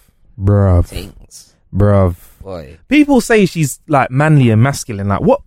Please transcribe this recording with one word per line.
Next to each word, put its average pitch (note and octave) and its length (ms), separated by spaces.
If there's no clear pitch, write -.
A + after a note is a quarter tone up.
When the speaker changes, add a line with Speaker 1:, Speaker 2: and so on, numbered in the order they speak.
Speaker 1:
Bruv. G2 500
Speaker 2:
Thanks. - 680
Speaker 1:
Bruv. G2 420
Speaker 2:
Boy. D#2+ 380
Speaker 1:
People C#4+ 320
say G#3+ 240
she's, D#3 420
like, C3+ 240
manly C#3 400
and A2 120
masculine. A2 460
Like, G2 120
what? F3 260